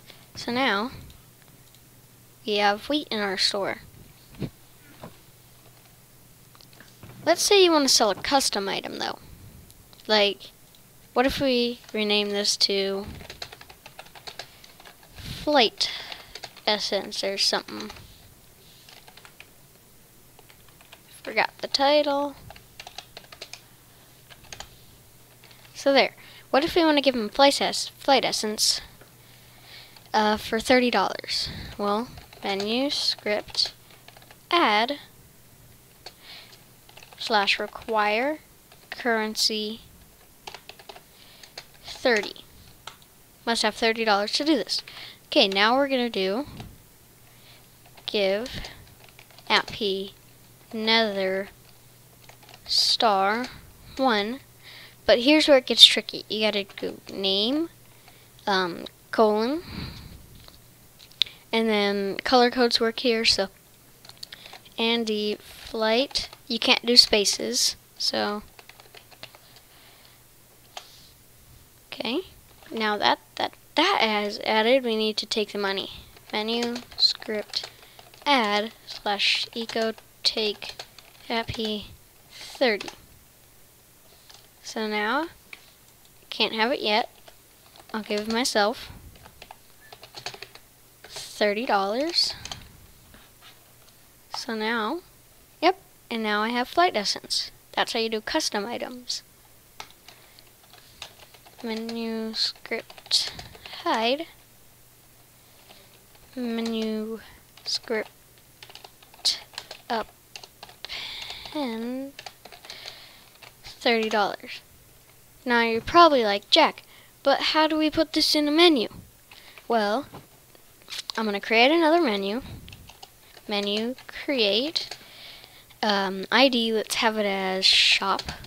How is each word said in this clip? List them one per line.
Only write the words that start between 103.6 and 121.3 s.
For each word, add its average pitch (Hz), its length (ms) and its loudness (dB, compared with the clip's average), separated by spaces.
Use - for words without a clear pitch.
hide. 247 420 0
Menu, 226 840 -4
script, - 1800 -8
up. 226 200 -4
Pen, 254 680 -6
thirty 226 440 0
dollars. 214 520 -2
Now 240 180 2
you're 226 180 0
probably 302 440 6
like, 202 260 0
"Jack, 262 320 4
but 277 180 4
how 311 120 4
do 311 120 0
we 311 120 2
put 311 220 0
this 311 220 2
in 294 140 2
a - 20 0
menu?" 311 380 6
Well, 226 400 0
I'm 220 80 -4
gonna 202 160 -4